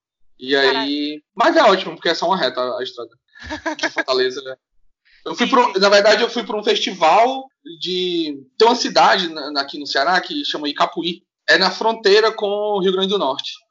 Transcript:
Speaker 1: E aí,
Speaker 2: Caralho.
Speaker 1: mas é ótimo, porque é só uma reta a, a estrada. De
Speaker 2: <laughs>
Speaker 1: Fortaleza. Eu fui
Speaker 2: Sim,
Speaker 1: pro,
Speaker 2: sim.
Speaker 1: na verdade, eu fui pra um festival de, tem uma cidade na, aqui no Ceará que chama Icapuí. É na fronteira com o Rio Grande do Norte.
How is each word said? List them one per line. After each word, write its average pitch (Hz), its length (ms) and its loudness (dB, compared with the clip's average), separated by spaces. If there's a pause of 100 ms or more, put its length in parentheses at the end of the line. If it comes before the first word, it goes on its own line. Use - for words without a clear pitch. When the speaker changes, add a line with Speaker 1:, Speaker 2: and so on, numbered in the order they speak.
(380)
Speaker 1:
E 131 160 -4
aí, 139 180 2
Speaker 2:
Caralho. 147 500 -4 (120)
Speaker 1:
mas 311 220 2
é 311 60 4
ótimo, 190 320 2
porque 170 160 -4
é 165 40 0
só 170 120 -4
uma 185 100 0
reta 131 240 -2
a, 123 180 -4
a 123 40 -6
estrada. 120 280 -12 (680)
De 320 100 -4
Speaker 2:
<laughs> - 20 -20
Speaker 1:
Fortaleza. 127 500 -2 (840)
Eu 160 100 -10
fui 233 120 0
Speaker 2:
Sim, - 60 -4
Speaker 1:
pro, 240 200 4
Speaker 2:
sim. 190 80 0
Speaker 1:
na 202 80 6
verdade, 208 340 6
eu 226 60 0
fui 233 160 -6
pra 214 140 -6
um 208 40 -8
festival 220 840 2 (340)
de, 170 580 -4 (200)
tem 220 100 6
uma 240 80 4
cidade 190 540 2
na, 147 320 -8
aqui 143 160 -12
no 143 80 -10
Ceará 156 340 0
que 151 240 -6
chama 151 240 -6
Icapuí. 170 540 -4 (280)
É 160 60 4
na 185 140 2
fronteira 220 600 2
com 214 160 -6
o 208 360 -2
Rio 185 100 2
Grande 190 160 -2
do 202 100 -2
Norte. 131 340 -4 (180)